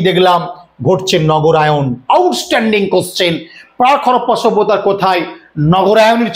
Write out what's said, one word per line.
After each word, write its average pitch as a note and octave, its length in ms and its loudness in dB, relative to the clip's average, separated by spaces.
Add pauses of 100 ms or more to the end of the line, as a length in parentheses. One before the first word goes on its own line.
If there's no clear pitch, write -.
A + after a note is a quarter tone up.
দেখলাম F3+ 340 2 (460)
ঘটছে F#3 280 0 (160)
নগরায়ন। D3+ 540 2 (300)
outstanding A#3+ 680 0 (100)
question। F3+ 400 -2 (440)
প্রাক C4+ 300 2
হরপ্পা B3 360 0
সভ্যতার G#3 440 0
কোথায় F#3+ 340 0 (520)
নগরায়নের G#3+ 640 2